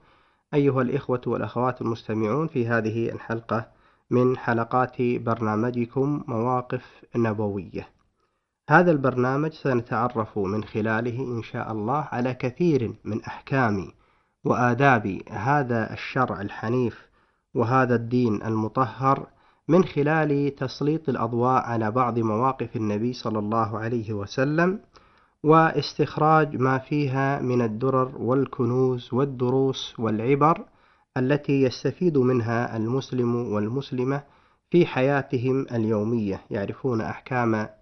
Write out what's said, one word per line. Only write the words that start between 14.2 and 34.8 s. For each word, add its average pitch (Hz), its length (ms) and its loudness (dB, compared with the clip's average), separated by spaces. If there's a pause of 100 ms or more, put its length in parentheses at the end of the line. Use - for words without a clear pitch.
وآداب 120 800 2 (100)
هذا 120 640 -2
الشرع 110 480 -4
الحنيف 113 680 -4 (460)
وهذا 123 420 2
الدين 117 480 0
المطهر، 113 840 -2 (400)
من 175 160 6
خلال 143 720 0
تسليط 147 540 -2
الأضواء 120 540 2
على 113 280 -2
بعض 120 280 0
مواقف 117 560 0
النبي 107 380 -2
صلى 110 260 -4
الله 107 380 -2
عليه 110 360 -4
وسلم، 151 680 -2 (640)
واستخراج 156 1120 4
ما 131 220 2
فيها 139 640 -2
من 123 200 0
الدرر 127 560 0
والكنوز 127 960 0
والدروس 131 840 0
والعبر 139 680 2 (520)
التي 139 440 2
يستفيد 143 560 0
منها 120 600 0
المسلم 120 580 -2
والمسلمة 123 880 -2 (460)
في 170 160 6